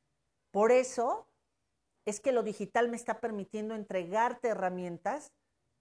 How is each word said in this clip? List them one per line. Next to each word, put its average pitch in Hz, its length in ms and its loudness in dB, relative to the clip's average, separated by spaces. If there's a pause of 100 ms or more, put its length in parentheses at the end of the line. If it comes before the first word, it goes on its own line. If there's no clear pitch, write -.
(520)
Por 220 200 6
eso 254 540 2 (800)
es 208 160 -6
que 269 100 2
lo 240 100 2
digital 214 460 0
me 233 80 -4
está 233 240 -6
permitiendo 214 560 -6
entregarte 214 720 -2
herramientas 185 840 -4 (480)